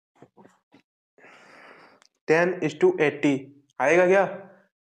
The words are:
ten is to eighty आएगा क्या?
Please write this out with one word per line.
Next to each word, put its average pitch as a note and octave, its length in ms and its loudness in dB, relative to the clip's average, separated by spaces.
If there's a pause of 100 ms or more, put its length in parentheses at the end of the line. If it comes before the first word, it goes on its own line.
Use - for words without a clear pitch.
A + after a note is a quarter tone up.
(2250)
ten F3 320 0
is D3+ 220 -6
to F3+ 180 2
eighty C#3+ 380 0 (420)
आएगा E3 260 2
क्या? F#3+ 360 0 (540)